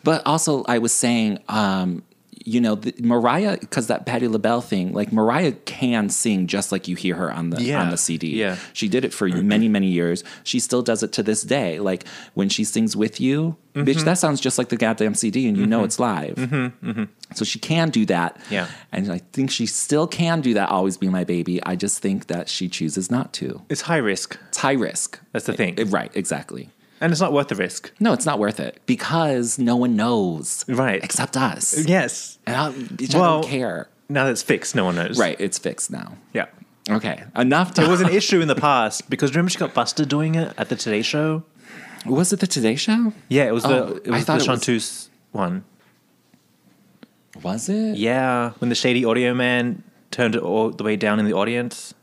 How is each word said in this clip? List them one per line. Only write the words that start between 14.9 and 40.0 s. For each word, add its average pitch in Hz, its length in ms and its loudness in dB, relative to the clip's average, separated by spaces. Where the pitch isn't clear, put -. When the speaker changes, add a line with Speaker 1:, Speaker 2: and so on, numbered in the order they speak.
Speaker 1:
C 110 160 0
D, 127 180 0
and 104 100 2
you 101 80 2
know 113 140 2
Speaker 2:
Mm-hmm. 104 40 2
Speaker 1:
it's - 160 -2
live. 95 360 -2
Speaker 2:
Mm-hmm, 123 540 -4
mm-hmm. 107 140 -4
Speaker 1:
So 110 100 -2
she - 140 -4
can 165 320 0
do 107 160 2
that. 87 320 0
Speaker 2:
Yeah. 92 200 -2
Speaker 1:
And 98 220 -2
I 87 60 -4
think 135 160 0
she 117 160 -2
still 147 400 0
can 165 340 0
do 123 140 2
that, 98 160 2
Always 95 260 0
Be 95 140 0
My 92 140 0
Baby. 87 400 -2
I 92 120 -4
just 98 240 -4
think 98 280 -2
that 87 200 -4
she 92 220 -4
chooses 87 400 -4
not 117 240 -2
to. - 340 -8
Speaker 2:
It's - 140 -4
high 165 160 0
risk. 104 400 -2
Speaker 1:
It's - 100 -8
high 139 140 2
risk. - 480 -4
Speaker 2:
That's 110 120 -4
the 117 80 -2
thing. 92 240 -2
Speaker 1:
It, 107 160 0
right, 67 220 -2
exactly. 78 560 -6
Speaker 2:
And 170 100 2
it's 156 100 0
not 156 100 2
worth 143 160 2
the 110 60 -4
risk. - 440 -6
Speaker 1:
No, 214 140 4
it's 240 140 0
not 139 120 0
worth 104 220 0
it 64 240 -8
because 131 720 0
no 120 160 2
one 123 220 2
knows. 104 720 0
Speaker 2:
Right. 117 340 0
Speaker 1:
Except - 320 -4
us. 143 540 0
Speaker 2:
Yes. 170 480 0
Speaker 1:
And 117 80 -4
I, 143 180 -2
bitch, 131 420 -6
I 165 40 6
Speaker 2:
Well, 165 220 4
Speaker 1:
don't 147 100 -6
care. 117 380 -4
Speaker 2:
now 135 160 2
that 127 60 2
it's - 100 -4
fixed, - 320 -2
no 98 100 4
one 87 120 2
knows. 90 220 0
Speaker 1:
Right, 90 220 2
it's 95 160 -2
fixed - 340 -6
now. - 220 -10
Speaker 2:
Yeah. 104 100 -2
Speaker 1:
Okay, 107 340 -2
enough 151 440 4
Speaker 2:
It 160 100 6
was 180 140 6
an 175 60 4
Speaker 1:
talk. 175 80 4
<laughs> 208 40 6
Speaker 2:
issue 185 220 4
in 156 60 2
the 135 60 4
past 135 540 2
because 135 220 0
remember 170 180 2
she - 100 -2
got 160 140 -2
busted 135 380 0